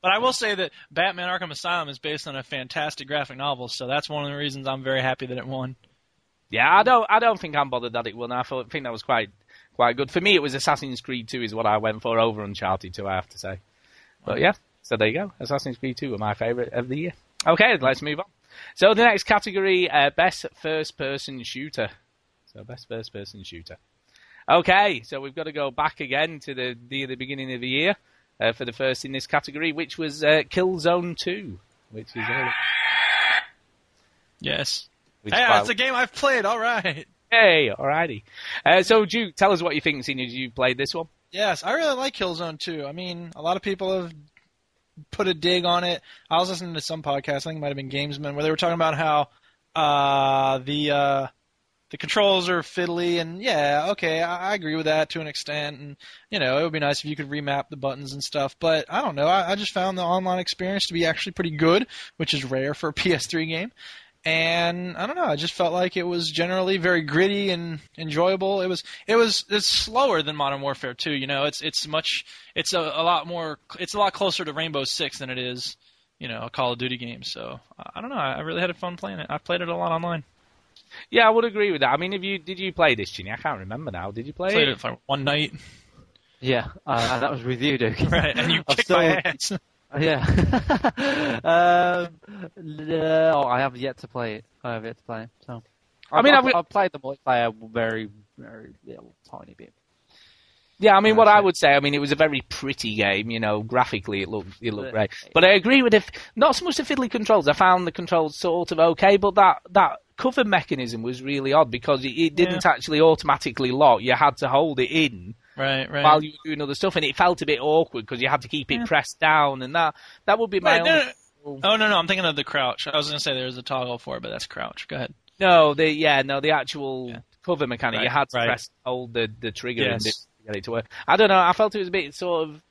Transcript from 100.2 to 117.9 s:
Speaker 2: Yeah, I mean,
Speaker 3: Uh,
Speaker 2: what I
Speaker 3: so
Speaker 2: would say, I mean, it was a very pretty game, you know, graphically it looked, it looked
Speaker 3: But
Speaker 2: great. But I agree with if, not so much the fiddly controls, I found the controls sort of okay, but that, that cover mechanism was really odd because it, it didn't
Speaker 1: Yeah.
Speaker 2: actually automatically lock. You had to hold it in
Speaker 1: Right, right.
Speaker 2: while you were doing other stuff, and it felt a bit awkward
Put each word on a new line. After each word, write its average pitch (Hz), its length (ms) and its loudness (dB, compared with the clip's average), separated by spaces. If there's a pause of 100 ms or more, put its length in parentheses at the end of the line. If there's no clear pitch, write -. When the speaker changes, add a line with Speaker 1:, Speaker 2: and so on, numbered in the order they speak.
Speaker 2:
Yeah, 202 160 10
I 196 40 10
mean, 220 140 6
Speaker 3:
Uh, 214 40 6
Speaker 2:
what 220 100 10
I 208 120 10
Speaker 3:
so 202 40 6
Speaker 2:
would 180 140 4
say, 151 160 6
I 143 60 8
mean, 143 160 0
it 143 40 0
was 143 120 0
a 143 40 4
very 147 340 4
pretty 117 460 -6
game, 104 360 0
you 113 80 -4
know, 107 240 0
graphically 110 580 -2
it 87 80 -6
looked, 98 320 -8
it 113 120 -4
looked 113 180 -8
Speaker 3:
But - 20 -12
Speaker 2:
great. 107 180 0 (220)
But 165 100 8
I 185 100 10
agree 233 280 6
with 233 120 6
if, 208 160 4 (260)
not 269 200 4
so 359 100 -6
much 330 120 -2
the 302 60 -2
fiddly 262 260 -2
controls, 214 380 2
I 147 60 4
found 185 340 4
the 160 40 -4
controls 160 460 0
sort 175 340 -2
of 165 80 -2
okay, 180 380 6
but 190 180 2
that, 185 260 6 (100)
that 180 280 4 (180)
cover 254 260 0
mechanism 131 580 -2
was 127 220 -6
really 135 300 -2
odd 147 180 6
because 131 340 -2
it, 135 40 -2
it 151 260 0
didn't 180 280 2
Speaker 1:
Yeah. 170 80 6
Speaker 2:
actually 147 300 0
automatically 139 720 2
lock. 131 300 6
You 123 120 2
had 135 240 4
to 139 120 -2
hold 139 300 2
it 127 120 0
in 117 420 -2 (220)
Speaker 1:
Right, 135 340 -2
right. 143 140 -2
Speaker 2:
while 151 200 6
you 151 100 -10
were - 180 -14
doing 147 100 -6
other 139 140 -4
stuff, 196 200 0
and 156 80 0
it 135 120 -2
felt 180 260 4
a 151 60 -2
bit 143 120 2
awkward 147 460 2